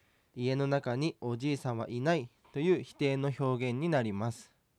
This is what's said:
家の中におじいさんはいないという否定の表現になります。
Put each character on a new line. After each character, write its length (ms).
家 200
の 100
中 300
に 260
お 160
じ 160
い 40
さ 160
ん 40
は 140
い 100
な 140
い 120
と 60
い 200
う 20
否 140
定 220
の 220
表 300
現 100
に 80
な 140
り 120
ま 180
す。 200